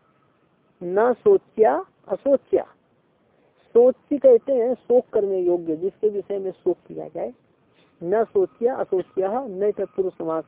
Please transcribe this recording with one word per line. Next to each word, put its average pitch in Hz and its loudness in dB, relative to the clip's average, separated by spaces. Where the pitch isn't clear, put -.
न 202 0
सोच्या 226 2
अशोच्या। 208 -2
सोच 247 6
कहते 262 4
हैं 247 0
शोक 240 2
करने 196 0
योग्य, 175 -2
जिसके 190 -4
विषय 202 -8
में 190 -8
शोक 175 -4
किया 156 -16
जाए। 170 -10
न 202 -2
सोच्या 208 -2
अशोच्या, 196 -6
नहीं 202 -4
तत्पुरुष 190 -6
समास 160 -8